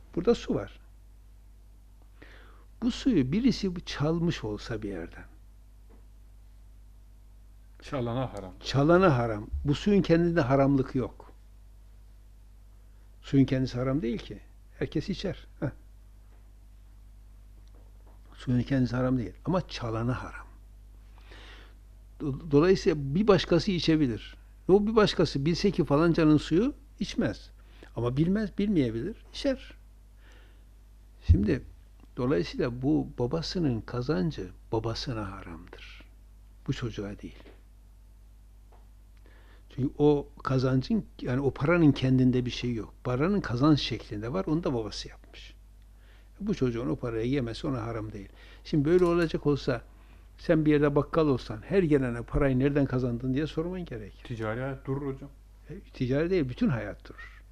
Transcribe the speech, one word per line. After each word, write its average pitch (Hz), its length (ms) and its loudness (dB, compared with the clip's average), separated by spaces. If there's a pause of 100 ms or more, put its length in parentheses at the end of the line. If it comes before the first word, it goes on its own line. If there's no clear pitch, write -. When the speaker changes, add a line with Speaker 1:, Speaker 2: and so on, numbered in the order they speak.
(160)
Speaker 1:
burada 226 200 2
su - 200 -4
var. 104 240 -8 (2000)
Bu 240 100 0
suyu 147 400 2
birisi 202 420 2 (120)
çalmış 160 580 -2
olsa 107 380 -6
bir 101 80 -8
yerden. 87 360 -12 (2750)
Speaker 2:
Çalana 117 440 -4
haram. 92 200 -12 (100)
Speaker 1:
Çalana 160 540 6
haram. 110 300 -4 (180)
Bu 143 100 2
suyun 202 260 4
kendinde 165 400 4
haramlık 135 540 2
yok. - 360 -6 (1900)
Suyun 139 240 4
kendisi 131 320 -2
haram 135 240 -2
değil 226 160 -4
ki. 101 220 -14 (400)
Herkes 151 300 -4
içer. - 380 -8 (120)
Heh. 131 100 -4 (2750)
Suyun 123 280 -2
kendisi 123 340 0
haram 127 220 0
değil. 104 160 -8 (120)
Ama 175 220 -2
çalana 117 560 -4
haram. - 240 -14 (1700)
Do-, 143 320 -8
dolayısıyla 151 640 4
bir 220 120 2
başkası 180 440 4
içebilir. 156 640 0 (300)
O 202 200 6
bir 220 80 -2
başkası 170 500 4
bilse 175 260 2
ki 160 140 0
falancanın 156 520 6
suyu 208 360 0 (260)
içmez. - 520 -4 (440)
Ama 123 220 -2
bilmez, 190 400 0
bilmeyebilir, 165 580 0 (180)
içer. - 400 -4 (1600)
Şimdi 170 320 4 (540)
dolayısıyla 139 640 -2
bu 139 280 0 (100)
babasının 139 600 -2
kazancı 139 680 -4 (220)
babasına 110 600 -4
haramdır. 90 720 -18 (640)
Bu 139 60 -2
çocuğa 104 460 -8
değil. - 240 -16 (2250)
Çünkü 131 220 -2
o 147 300 4 (160)
kazancın, 131 640 0 (160)
yani 123 200 -2
o - 100 0
paranın 160 400 4
kendinde 127 540 2
bir 117 60 -6
şey 123 220 -4
yok. 104 200 -8 (100)
Paranın 151 380 0
kazanç 139 380 2
şeklinde 110 540 -8
var, 190 120 -4
onu 170 180 -2
da 160 100 -2
babası 110 360 -6
yapmış. - 440 -20 (840)
Bu 202 160 -4
çocuğun 123 340 -2
o 151 60 -4
parayı 117 340 -4
yemesi 127 380 -4
ona 120 180 -4
haram 110 260 -8
değil. 101 180 -14 (340)
Şimdi 147 220 0
böyle 180 200 4
olacak 170 400 0
olsa, 135 360 -2 (560)
sen 156 280 2
bir 151 60 4
yerde 147 240 4
bakkal 156 320 2
olsan, 117 340 -2
her 190 220 0
gelene 131 380 2
"Parayı 135 380 2
nereden 143 260 2
kazandın?" 127 480 -2
diye 147 140 -2
sorman 175 380 -6
gerekir. 110 380 -14
Speaker 2:
Ticari 110 360 -6
hayat 131 280 -8
durur 135 260 -4
hocam. 139 160 -14 (400)
Speaker 1:
E, 180 100 -14
ticari 139 500 -2
değil, 165 200 0
bütün 220 200 0
hayat 107 400 -6
durur. - 420 -18